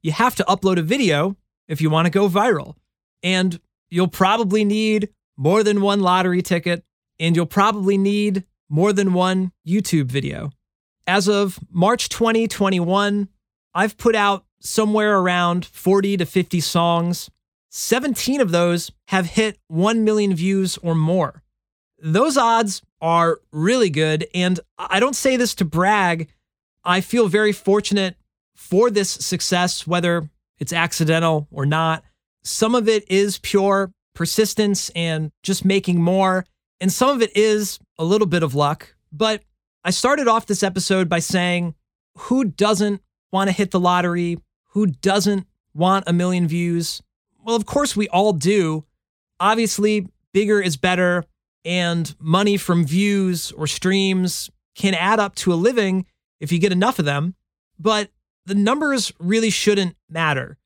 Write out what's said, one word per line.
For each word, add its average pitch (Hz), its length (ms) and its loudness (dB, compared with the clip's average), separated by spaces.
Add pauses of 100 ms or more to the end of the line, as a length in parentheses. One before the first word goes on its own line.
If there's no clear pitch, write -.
You 156 120 -4
have 240 220 2
to 190 100 -2
upload 190 320 0
a 170 40 0
video 180 540 0 (320)
if 156 140 -4
you 156 100 2
want 160 140 2
to 175 40 2
go 202 200 2
viral. 196 460 -2 (460)
And 185 380 0 (320)
you'll 175 160 0
probably 208 560 2
need 214 460 0 (260)
more 170 280 2
than 202 180 2
one 202 180 2
lottery 180 420 2
ticket, 175 440 -4 (340)
and 165 160 2
you'll 170 100 2
probably 202 520 0
need 196 480 0 (240)
more 175 240 2
than 190 200 2
one 185 380 0 (160)
YouTube 170 380 0
video. 139 460 -6 (540)
As 185 220 0
of 202 320 0 (120)
March 196 360 0
twenty 226 400 0
twenty-one, 196 840 0 (440)
I've 208 240 -2
put 226 180 2
out 202 300 0 (160)
somewhere 214 560 0
around 175 480 0
forty 196 520 0
to 175 80 -2
fifty 180 340 -2
songs. 170 680 0 (400)
Seventeen 262 720 -2
of 190 100 0
those 175 400 0 (160)
have 185 180 0
hit 214 320 -2 (100)
one 208 360 2
million 208 320 2
views 190 420 -2
or 170 160 -4
more. 160 480 -2 (560)
Those 226 400 0
odds 226 460 0 (180)
are 165 380 2 (120)
really 196 380 0
good, 156 460 -2
and 180 240 0 (180)
I 185 220 -2
don't 254 160 0
say 262 200 0
this 240 200 -2
to 190 100 0
brag. 175 640 0 (540)
I 180 180 0
feel 233 260 2
very 208 260 2
fortunate 196 640 0 (380)
for 220 360 2
this 196 180 0
success, - 760 -4
whether 170 420 -2 (300)
it's 151 140 -8
accidental 165 760 0
or 139 160 -6
not. 160 380 -2 (400)
Some 220 320 -2
of 226 120 0
it 220 220 0
is 196 300 0
pure 196 520 0 (240)
persistence 208 800 0
and 160 360 -4 (120)
just 190 220 -2
making 190 360 2
more, 185 440 2 (340)
and 185 120 0
some 254 180 2
of 269 120 0
it 208 140 -2
is 214 440 0 (180)
a 165 60 -4
little 202 240 2
bit 165 160 0
of 135 120 -4
luck. 147 400 -2 (160)
But 214 320 -4 (400)
I 180 80 -2
started 269 360 0
off 226 180 2
this 202 180 -2
episode 190 440 0
by 170 120 0
saying, 175 560 -2 (420)
who 262 280 0
doesn't 202 560 0 (300)
want 196 180 0
to 180 60 0
hit 196 160 -2
the 190 80 0
lottery? 175 580 0 (320)
Who 208 180 0
doesn't 196 600 0 (260)
want 190 340 2
a 170 60 0
million 175 340 0
views? 170 540 -4 (400)
Well, 226 140 -2
of 220 100 -2
course 285 300 -2
we 202 140 0
all 202 240 2
do. 160 520 0 (540)
Obviously, 208 680 0 (260)
bigger 208 280 2
is 175 140 -2
better, 180 500 0 (380)
and 170 560 -2
money 196 380 2
from 175 280 0
views 185 680 0
or 156 160 -8
streams 190 840 -2 (260)
can 196 180 0
add 190 260 0
up 202 160 -2
to - 180 0
a - 20 2
living 190 500 0 (340)
if 147 120 -6
you 170 80 0
get 190 120 2
enough 208 280 0
of 160 60 0
them. 147 300 -4 (420)
But 208 340 -2 (340)
the 190 100 -4
numbers 262 640 0
really 220 300 0
shouldn't 196 460 0 (140)
matter 151 560 -4